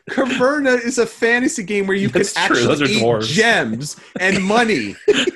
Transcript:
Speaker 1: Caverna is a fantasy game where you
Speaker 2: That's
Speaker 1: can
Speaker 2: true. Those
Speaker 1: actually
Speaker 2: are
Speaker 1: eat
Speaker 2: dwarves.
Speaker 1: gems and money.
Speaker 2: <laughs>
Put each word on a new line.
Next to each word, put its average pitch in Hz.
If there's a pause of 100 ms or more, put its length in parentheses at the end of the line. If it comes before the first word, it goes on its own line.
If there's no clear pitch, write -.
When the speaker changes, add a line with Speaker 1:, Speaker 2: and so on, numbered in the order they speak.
Speaker 1:
Caverna 262
is 233
a 233
fantasy 240
game 196
where 190
you 190
Speaker 2:
That's 196
Speaker 1:
can 175
Speaker 2:
true. 135 (100)
Those 147
Speaker 1:
actually 139
Speaker 2:
are 113
Speaker 1:
eat -
Speaker 2:
dwarves. 110
Speaker 1:
gems 151 (240)
and 190
money. 196
Speaker 2:
<laughs> - (300)